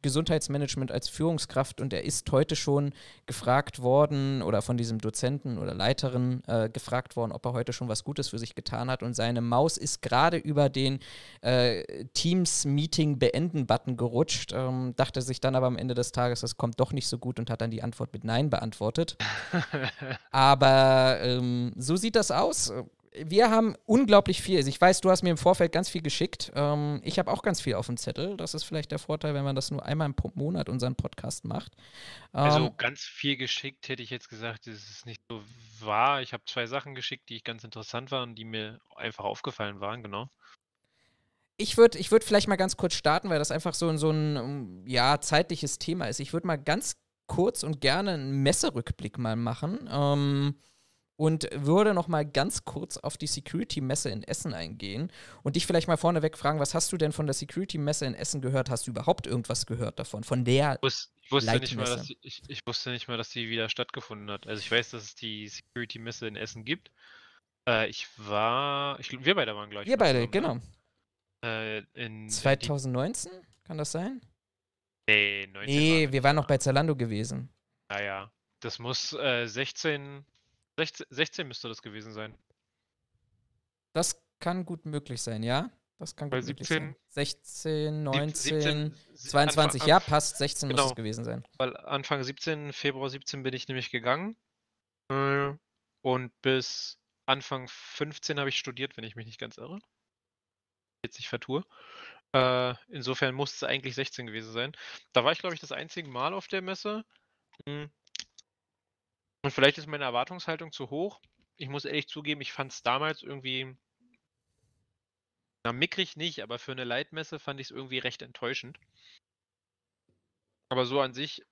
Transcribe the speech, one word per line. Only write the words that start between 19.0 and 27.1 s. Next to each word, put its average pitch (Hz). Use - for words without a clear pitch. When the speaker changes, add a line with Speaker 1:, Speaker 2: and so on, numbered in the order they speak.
Speaker 2:
<laughs> 131
Speaker 1:
Aber, 135
ähm, 123
so 143
sieht 220
das 214
aus. 156
Wir 196
haben 220
unglaublich 208
viel. 185
Also 139
ich 131
weiß, 185
du 190
hast 185
mir 180
im 160
Vorfeld 175
ganz 180
viel 165
geschickt. -
Ähm, 147
ich -